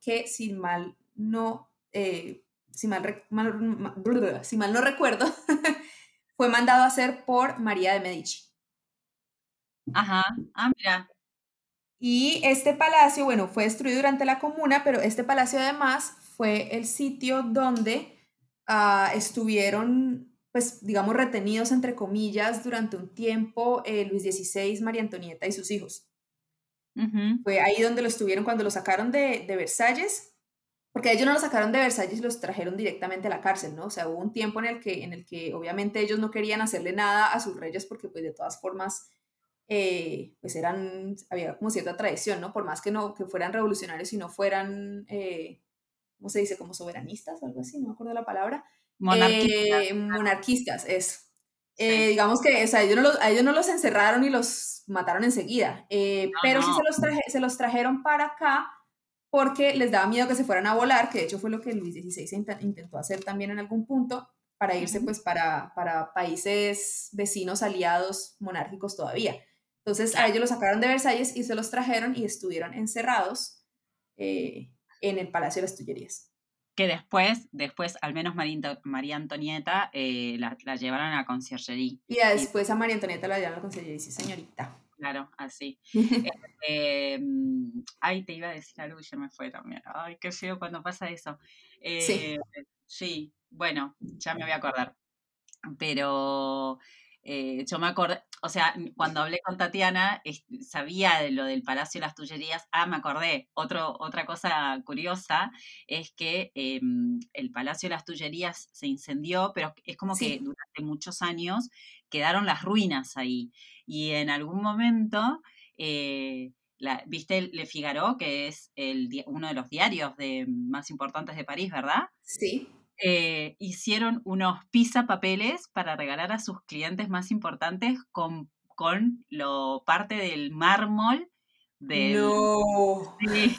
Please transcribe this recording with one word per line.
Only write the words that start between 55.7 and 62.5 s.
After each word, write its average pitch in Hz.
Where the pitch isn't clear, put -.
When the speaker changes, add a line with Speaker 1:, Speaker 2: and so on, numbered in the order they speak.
Speaker 1:
eh, 196
Speaker 2:
No, -
Speaker 1:
pero 262
sí 269
Speaker 2:
no. -
Speaker 1:
se 302
los 311
traje-, 294
se 262
los 254
trajeron 247
para 294
acá 294
porque 277
les 240
daba 190
miedo 240
que 254
se 254
fueran 196
a 220
volar, 240
que 226
de 165
hecho 185
fue 214
lo 220
que 240
Luis 180
dieciséis 180
inte-, 202